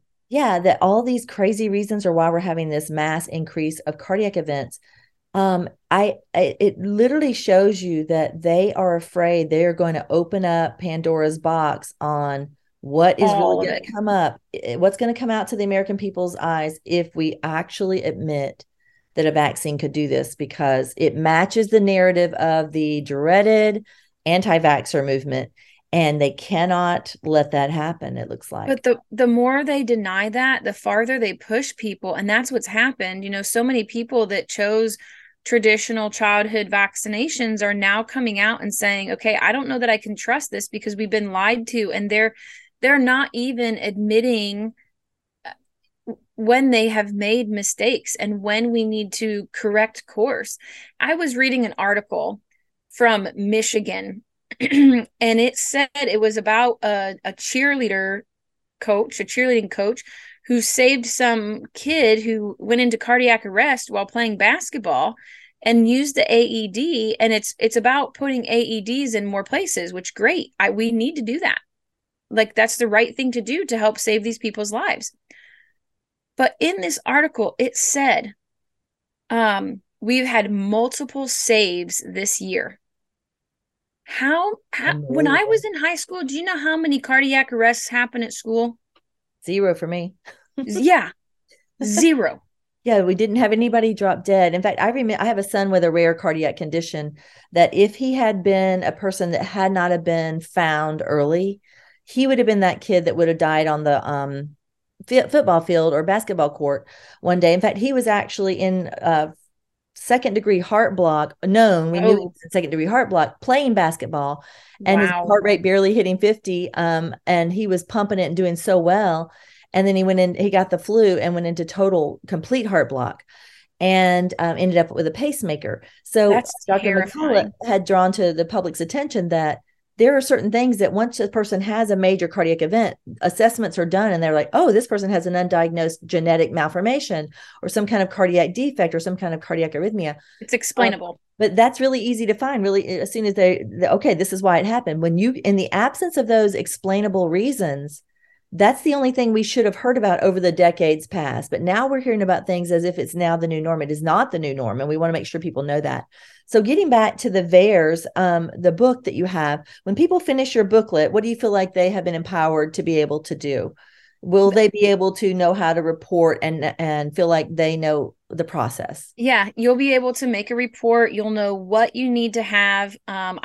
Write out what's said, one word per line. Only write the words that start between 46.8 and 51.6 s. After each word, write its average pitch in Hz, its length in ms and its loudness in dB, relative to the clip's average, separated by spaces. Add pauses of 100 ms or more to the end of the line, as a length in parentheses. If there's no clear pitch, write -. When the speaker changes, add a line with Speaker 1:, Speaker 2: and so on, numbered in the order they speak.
Speaker 2:
have 208 240 -2
made 208 360 0
mistakes 214 680 -2
and 208 260 -6
when 220 280 0
we 226 140 0
need 214 300 -4
to 214 380 -6
correct 214 540 -2
course. - 520 -4 (400)
I 311 160 0
was 311 220 -4
reading 254 300 0